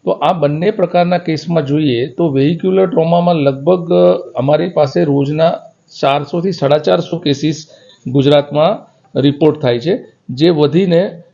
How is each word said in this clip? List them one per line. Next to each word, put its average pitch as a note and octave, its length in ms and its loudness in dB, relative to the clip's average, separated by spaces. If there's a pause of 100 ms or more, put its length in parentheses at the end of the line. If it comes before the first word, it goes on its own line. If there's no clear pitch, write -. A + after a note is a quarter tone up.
તો - 60 -2
આ D#3 220 0
બંને D#3 380 0
પ્રકારના F3 460 0
કેસમાં D#3+ 480 -4
જોઈએ C#3 420 0
તો E3 220 -2
વેહિક્યુલર E3+ 600 0
ટ્રોમામાં F3 460 2
લગભગ, D#3+ 580 0
અ, F3+ 420 2
અમારી D3+ 340 0
પાસે D#3 340 0
રોજના D3+ 500 0 (460)
ચારસો D3 420 -2
થી F#3+ 100 -2
સાડા C#3+ 260 0
ચારસો E3 400 -2
કેસીસ D3 500 -4 (400)
ગુજરાતમાં D3 920 0 (220)
રિપોર્ટ C#3+ 400 2
થાય A#2+ 180 0
છે, E3 260 -4 (240)
જે C#3 200 0
વધીને E3+ 760 0 (100)